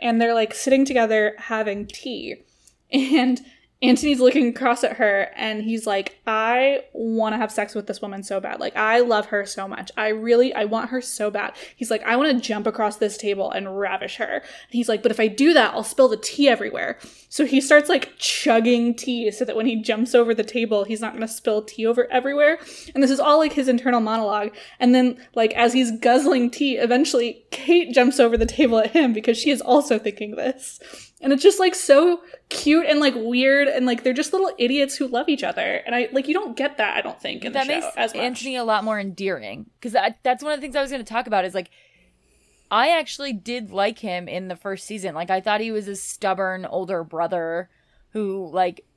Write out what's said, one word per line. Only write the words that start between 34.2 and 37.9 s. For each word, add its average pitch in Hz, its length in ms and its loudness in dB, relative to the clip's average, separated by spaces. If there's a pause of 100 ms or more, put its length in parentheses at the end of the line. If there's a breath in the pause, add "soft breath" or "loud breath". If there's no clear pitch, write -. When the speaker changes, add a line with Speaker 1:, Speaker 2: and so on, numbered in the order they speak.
Speaker 1:
little 381 240 0
idiots 277 380 0
who 269 120 -4
love 254 220 -2
each 277 120 -2
other. 180 420 -4
And 233 100 -6
I, 240 180 -2
like, 269 160 -2
you 302 60 -2
don't 359 220 -6
get 277 200 -4
that, - 200 -2
I - 40 -2
don't - 200 -10
think, - 240 -10
in 247 80 -8
the 269 60 -4
Speaker 2:
That 262 80 -2
Speaker 1:
show 285 60 -4
Speaker 2:
makes 339 140 -4 (100)